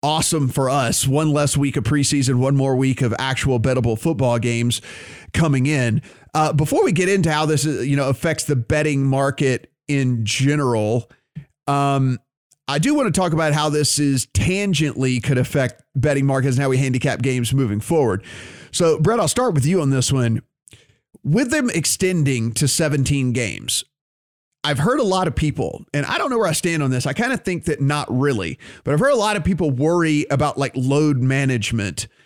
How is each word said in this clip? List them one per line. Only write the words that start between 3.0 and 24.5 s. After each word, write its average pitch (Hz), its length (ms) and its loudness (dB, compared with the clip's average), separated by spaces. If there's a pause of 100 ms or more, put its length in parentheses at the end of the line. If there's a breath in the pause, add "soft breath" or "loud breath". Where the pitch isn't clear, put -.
of 120 180 0
actual 131 420 0
bettable 120 360 0
football 127 420 0
games 117 420 0 (520 loud breath)
coming 139 340 2
in. 127 340 0 (320 loud breath)
Uh, 156 180 2
before 160 320 2
we 320 80 2
get 180 160 2
into 190 240 2
how 151 140 0
this 147 200 0
is, 131 220 -2
you 139 80 0
know, 139 140 0
affects 147 340 -2
the 147 120 -2
betting 147 500 0
market 135 680 0 (160)
in 127 380 0
general, 120 840 0 (580 loud breath)
um, 139 520 0 (500)
I 143 100 0
do 247 160 2
wanna 262 160 0
talk 180 200 0
about 156 220 0
how 151 160 0
this 147 280 0
is 139 360 0
tangentially 156 920 0
could 135 140 0
affect 135 460 -2 (120)
betting 139 300 2
markets 135 320 0
and 139 60 0
how 139 60 0
we 131 80 2
handicap 131 440 -2
games 127 320 -2
moving 117 260 0
forward. 113 440 0 (480 loud breath)
So, 165 280 2
Brett, 208 200 2
I'll 170 100 2
start 247 240 0
with 131 120 0
you 175 160 2
on 139 80 2
this 135 220 0
one. 120 300 0 (800 soft breath)
With 233 260 0
them 277 200 0
extending 143 840 0
to 147 140 0
seventeen 139 640 0
games, 101 540 -4 (800)